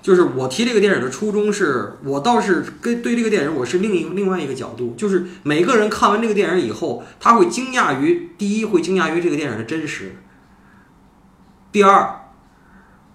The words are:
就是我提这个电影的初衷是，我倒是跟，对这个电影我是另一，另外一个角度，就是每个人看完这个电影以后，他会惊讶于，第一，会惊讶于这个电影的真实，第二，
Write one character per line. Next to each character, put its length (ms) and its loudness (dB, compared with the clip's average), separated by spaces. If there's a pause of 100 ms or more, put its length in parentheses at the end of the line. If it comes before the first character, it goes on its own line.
就 120 4
是 60 6 (160)
我 100 -2
提 160 -4
这 120 0
个 40 4
电 160 4
影 60 0
的 80 -4
初 240 -4
衷 180 0
是， 540 -2
我 160 -4
倒 180 2
是 240 2 (200)
跟， 180 -2
对 160 -2
这 60 0
个 80 0
电 140 2
影 120 -2
我 80 -2
是 140 -2
另 160 0
一， 160 0
另 180 -2
外 100 0
一 80 -4
个 60 -6
角 240 -10
度， 180 -6
就 140 -4
是 160 0 (180)
每 220 2
个 140 4
人 100 2
看 220 2
完 100 2
这 80 0
个 60 0
电 160 2
影 100 2
以 100 -2
后， 320 -6 (160)
他 180 4
会 120 6
惊 240 -6
讶 260 0
于， 380 0
第 220 -2
一， 80 -2
会 160 0
惊 140 -2
讶 180 0
于 80 0
这 80 2
个 60 -2
电 140 -4
影 60 -6
的 80 -8
真 240 -6
实， 280 -12 (1600)
第 100 4
二， 440 4 (880)